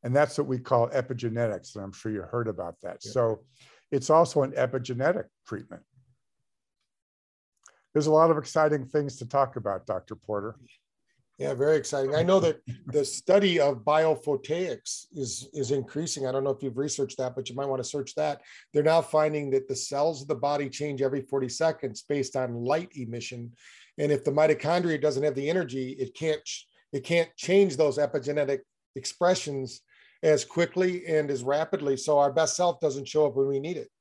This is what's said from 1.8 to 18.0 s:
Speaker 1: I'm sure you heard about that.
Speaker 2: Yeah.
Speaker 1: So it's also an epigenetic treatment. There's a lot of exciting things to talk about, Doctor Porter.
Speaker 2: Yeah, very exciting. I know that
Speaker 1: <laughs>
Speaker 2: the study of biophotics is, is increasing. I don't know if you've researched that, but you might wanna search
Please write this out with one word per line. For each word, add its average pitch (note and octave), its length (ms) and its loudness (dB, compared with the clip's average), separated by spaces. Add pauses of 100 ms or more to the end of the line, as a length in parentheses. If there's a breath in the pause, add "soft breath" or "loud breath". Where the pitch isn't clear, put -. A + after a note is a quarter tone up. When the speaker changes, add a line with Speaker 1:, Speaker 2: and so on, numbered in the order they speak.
Speaker 1:
I'm G2 80 -12
sure A2 200 -8
you G2+ 100 -6
heard A2+ 260 -4
about F2 320 -8
that. F2+ 240 -14
Speaker 2:
Yeah. G#2 80 -14
Speaker 1:
So A2+ 320 0 (460 soft breath)
it's C3+ 200 -2
also D#3+ 320 6
an C3+ 100 -2
epigenetic B2+ 760 -2 (180)
treatment. - 360 -14 (2000 soft breath)
There's D3 140 2
a D#3 60 4
lot D#3+ 180 8
of D3+ 80 4
exciting D3 480 0
things C#3 320 -2
to A#2+ 80 -10
talk C3 300 0
about, G2 300 -4
Doctor G2+ 300 -6
Porter. G#2+ 400 -8 (840)
Speaker 2:
Yeah, C#3 160 -4
very D3 220 2
exciting. C#3 380 -2
I D#3 80 2
know F#3+ 180 4
that E3 200 0 (140)
Speaker 1:
<laughs> - 120 -18
Speaker 2:
the C#3 180 0
study F#3 540 2
of C#3+ 200 2
biophotics D3 1300 0
is, C3 400 -8
is B2+ 180 -4
increasing. C#3 560 -4
I B2+ 60 -2
don't C3+ 120 0
know C#3 60 0
if C#3 120 -4
you've B2 140 -6
researched C#3 420 -4
that, B2+ 160 -4
but B2 140 -8
you B2 80 -12
might C#3 120 -4
wanna C3 140 -2
search C#3 340 -6